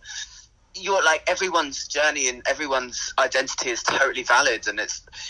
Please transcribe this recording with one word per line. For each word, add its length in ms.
you're, 300
like, 240
everyone's 580
journey 420
and 200
everyone's 680
identity 520
is 140
totally 400
valid, 420
and 140
it's, 220